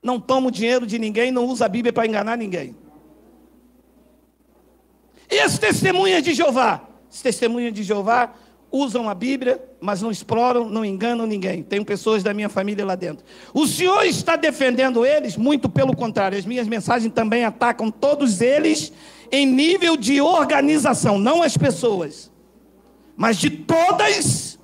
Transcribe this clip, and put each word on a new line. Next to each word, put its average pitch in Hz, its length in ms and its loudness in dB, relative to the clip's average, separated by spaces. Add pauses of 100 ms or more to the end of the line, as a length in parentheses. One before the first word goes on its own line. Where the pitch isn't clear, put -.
Não 247 200 -2
toma 262 260 0
o 247 40 0
dinheiro 240 360 -2
de 214 100 -6
ninguém, 226 360 -2
não 247 100 0
usa 247 220 -2
a - 20 0
Bíblia 240 240 0
pra 226 160 0
enganar 220 300 -2
ninguém. 180 400 -8 (2500)
E - 80 2
as - 220 2
testemunhas 370 640 2
de 320 100 0
Jeová? 247 540 0 (240)
As - 100 -18
testemunhas 233 520 -2
de 208 100 -8
Jeová 214 500 0 (380)
usam 247 380 -2
a 202 40 -4
Bíblia, 247 480 -2 (200)
mas 190 200 -4
não 226 80 -4
exploram, 233 600 0
não 220 160 -4
enganam 226 400 -4
ninguém. 185 360 -4
Tenho 202 220 -4
pessoas 208 400 -2
da 202 100 -2
minha 208 140 -4
família 202 380 -4
lá 190 100 -2
dentro. 180 300 -10 (280)
O 285 140 2
senhor 359 380 2
está 330 320 0
defendendo 262 680 2
eles? 277 300 0
Muito 240 320 0
pelo 262 260 2
contrário, 208 440 -2
as 185 80 -6
minhas 233 240 -4
mensagens 226 440 0
também 233 300 0
atacam 233 480 0
todos 277 480 0
eles 302 540 2 (360)
em 277 160 2
nível 330 520 4
de 269 240 2
organização, 285 1000 2
não 302 240 2
as 294 140 0
pessoas, 196 720 -2 (840)
mas 226 180 2
de 226 140 0
todas 359 1160 0